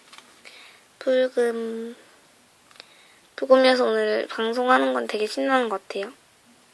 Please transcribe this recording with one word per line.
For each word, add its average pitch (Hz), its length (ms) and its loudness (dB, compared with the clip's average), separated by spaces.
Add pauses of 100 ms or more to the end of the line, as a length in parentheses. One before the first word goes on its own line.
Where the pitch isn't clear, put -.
(1000)
불금. 233 1000 -2 (1400)
불금이어서 262 480 4
오늘 220 440 0
방송하는 254 640 0
건 240 160 -4
되게 214 180 -4
신나는 262 420 -2
것 196 200 -6
같아요. 208 240 -8 (600)